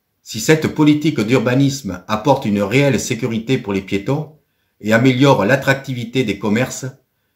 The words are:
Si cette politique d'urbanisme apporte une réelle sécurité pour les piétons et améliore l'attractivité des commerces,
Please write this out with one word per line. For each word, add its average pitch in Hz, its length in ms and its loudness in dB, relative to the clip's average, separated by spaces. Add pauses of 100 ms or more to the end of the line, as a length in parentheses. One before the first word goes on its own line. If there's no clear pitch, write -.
(220)
Si - 180 -12
cette 156 280 2
politique 151 520 2
d'urbanisme 123 880 0
apporte 110 380 0
une 101 160 0
réelle 123 380 2
sécurité 117 580 -4
pour 101 160 -6
les 95 80 -2
piétons 135 520 -6 (460)
et 107 140 -2
améliore 127 500 4
l'attractivité 131 800 -2
des 98 140 -4
commerces, 113 480 -4 (500)